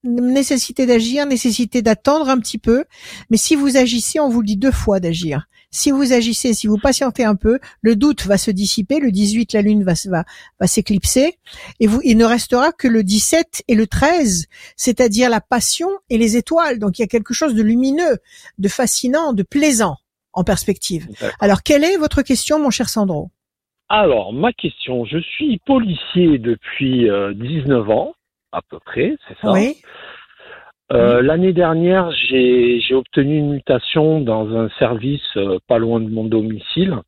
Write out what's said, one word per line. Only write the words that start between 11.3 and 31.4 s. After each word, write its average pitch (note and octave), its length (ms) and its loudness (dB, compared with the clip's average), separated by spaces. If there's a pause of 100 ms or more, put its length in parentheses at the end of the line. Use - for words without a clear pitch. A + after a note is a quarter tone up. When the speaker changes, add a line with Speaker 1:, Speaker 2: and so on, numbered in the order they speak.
Speaker 1:
et A3 80 4
vous, A3 160 2
il A#3+ 140 4
ne A#3 80 6
restera B3 460 0
que - 160 -4
le A3+ 160 2
dix-sept G#3+ 640 0
et A#3+ 80 2
le A3 120 2
treize, C4+ 580 0 (320)
c'est-à-dire B3 520 2
la A3+ 120 0
passion - 480 -2 (200)
et A#3 80 0
les A3+ 200 2
étoiles. D#4 420 0
Donc G3+ 200 -4
il - 20 0
y - 40 0
a - 40 -12
quelque A#3 240 -2
chose C#4+ 220 0
de A3 80 2
lumineux, C4 540 2 (420)
de F#3+ 100 -2
fascinant, C4 640 -2
de G3 100 -2
plaisant A3+ 540 0 (360)
en F3+ 100 -2
perspective. F#3 640 -4 (120)
Speaker 2:
D'accord. G#2+ 200 -6
Speaker 1:
Alors, G3 240 2
quelle D4 200 4
est F#4 140 0
votre D4+ 240 0
question, C#4+ 380 0
mon C#4+ 100 0
cher A#3 180 -2
Sandro ? F#3 440 -4 (560)
Speaker 2:
Alors, C3 460 2
ma F#3+ 180 -2
question, B2+ 540 -6
je D3 140 -4
suis B3 440 -4
policier F3+ 760 2
depuis, A#2+ 680 -2
euh, G2+ 280 0
dix-neuf B2+ 520 -2
ans, D3+ 280 0 (360)
à - 160 -6
peu - 160 -16
près, G3 320 -4 (120)
c'est - 120 -20
ça ? G#3 120 -2
Speaker 1:
Oui. A3+ 260 0 (1120)
Speaker 2:
Euh, A#2+ 300 4
Speaker 1:
Oui. C3 60 2
Speaker 2:
l'année F3 260 2